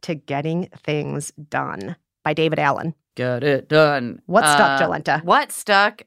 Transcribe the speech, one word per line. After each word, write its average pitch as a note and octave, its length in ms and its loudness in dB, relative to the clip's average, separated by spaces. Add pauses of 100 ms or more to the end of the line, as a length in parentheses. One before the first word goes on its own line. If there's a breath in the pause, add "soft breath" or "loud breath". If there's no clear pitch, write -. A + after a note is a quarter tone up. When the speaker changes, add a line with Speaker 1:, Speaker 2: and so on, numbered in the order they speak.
Speaker 1:
to E3+ 140 -6
Getting D3+ 520 -4 (160)
Things D3 460 -6 (180)
Done C#3 460 -8 (300)
by D#3 100 0
David D#3 240 0
Allen. C#3+ 360 -2 (200)
Speaker 2:
Get B2 300 -4
it C#3+ 240 0
done. C#3+ 580 2
Speaker 1:
What F3+ 180 2
stuck, C#3+ 360 4
Speaker 2:
Uh, D3+ 60 2
Speaker 1:
Jolenta? D#3 380 -2
Speaker 2:
what A#3 280 2
stuck G#3 540 2